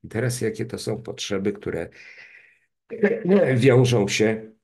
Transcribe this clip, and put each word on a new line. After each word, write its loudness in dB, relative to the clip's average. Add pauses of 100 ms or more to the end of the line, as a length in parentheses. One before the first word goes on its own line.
I -18
teraz -4
jakie -6
to -10
są -8
potrzeby, -6
które, -8 (1000)
e, 2
wiążą 4
się -2 (120)